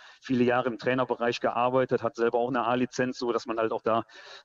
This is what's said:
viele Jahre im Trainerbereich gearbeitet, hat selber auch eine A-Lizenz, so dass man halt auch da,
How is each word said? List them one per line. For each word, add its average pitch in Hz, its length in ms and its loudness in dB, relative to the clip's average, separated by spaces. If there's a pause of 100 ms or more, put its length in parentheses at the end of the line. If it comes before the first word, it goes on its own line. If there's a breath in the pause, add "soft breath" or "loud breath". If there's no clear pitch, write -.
(200 loud breath)
viele 123 240 2
Jahre 120 240 2
im 113 80 -6
Trainerbereich 120 640 0
gearbeitet, 123 640 2
hat 117 140 -4
selber 117 220 2
auch 120 100 0
eine 123 160 -2
A-Lizenz, 127 540 0
so 120 140 -2
dass 113 140 -2
man 113 120 -4
halt 113 140 2
auch 113 100 -4
da, 113 220 2 (400 loud breath)